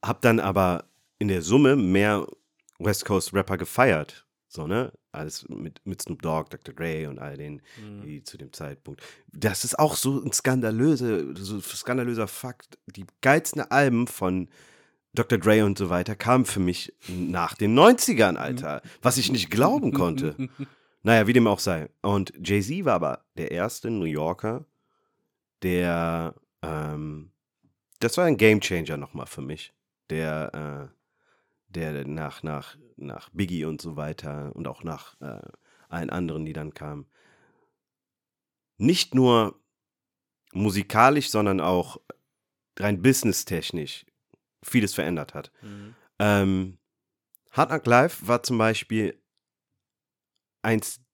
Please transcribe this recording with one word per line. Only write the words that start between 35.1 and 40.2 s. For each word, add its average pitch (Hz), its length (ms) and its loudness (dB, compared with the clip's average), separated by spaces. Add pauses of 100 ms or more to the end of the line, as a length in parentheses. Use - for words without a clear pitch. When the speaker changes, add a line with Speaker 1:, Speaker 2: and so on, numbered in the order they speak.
Speaker 1:
äh, 64 200 -14 (480)
allen 85 220 -8
anderen, 80 340 -6
die 78 100 -10
dann 76 200 -12
kamen, 73 320 -14 (1700)
nicht 135 380 2
nur 120 460 4 (920)